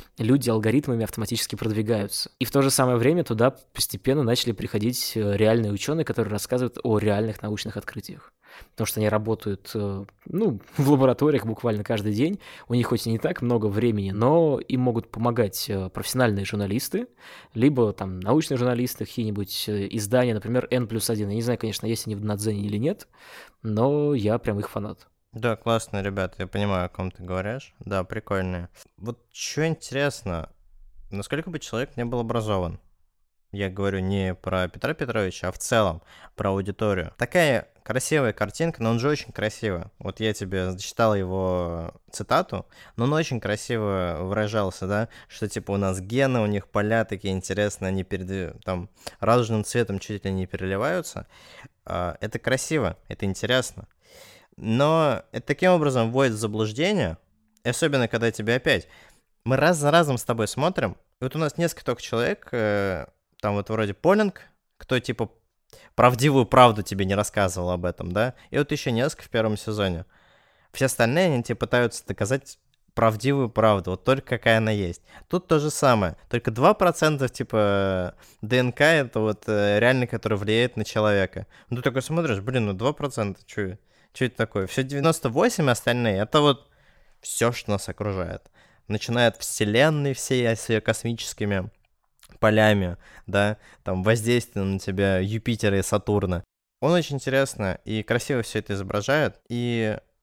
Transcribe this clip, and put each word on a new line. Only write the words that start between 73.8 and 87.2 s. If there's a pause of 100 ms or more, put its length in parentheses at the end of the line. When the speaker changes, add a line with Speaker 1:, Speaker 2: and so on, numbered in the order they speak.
Speaker 2:
вот
только
какая
она
есть. (260)
Тут
то
же
самое, (140)
только
два
процента,
типа, (280)
Д
Н
К
это
вот,
э,
реально,
который
влияет
на
человека. (240)
Ну,
ты
такой
смотришь,
блин,
ну
два
процента,
че, (340)
че
это
такое?
Все
девяносто
восемь
остальные —
это
вот (500)